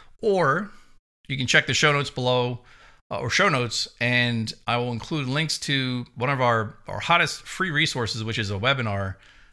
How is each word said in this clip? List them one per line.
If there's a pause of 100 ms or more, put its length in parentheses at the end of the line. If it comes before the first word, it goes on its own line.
(200)
or (580)
you
can
check
the
show
notes
below, (500)
uh,
or
show
notes, (120)
and (140)
I
will
include
links
to (100)
one
of
our, (120)
our
hottest
free
resources,
which
is
a
webinar (360)